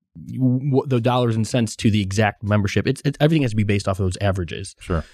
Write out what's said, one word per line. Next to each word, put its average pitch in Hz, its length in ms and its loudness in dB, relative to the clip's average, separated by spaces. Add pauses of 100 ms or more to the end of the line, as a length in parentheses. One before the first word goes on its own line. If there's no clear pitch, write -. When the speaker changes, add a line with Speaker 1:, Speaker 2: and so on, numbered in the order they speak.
(320)
Speaker 1:
w-, 131 540 0
the 127 160 0
dollars 123 340 0
and 110 100 0
cents 117 320 -2
to 107 120 2
the 104 120 2
exact 101 420 0
membership. 101 440 0
It's, 135 160 -2
it's, 143 160 -2
everything 156 220 2
has 123 100 0
to 104 60 -2
be 107 60 2
based 101 240 0
off 95 120 -2
of 98 60 0
those 90 160 -2
averages. 92 580 -4
Speaker 2:
Sure. 82 240 -2 (100)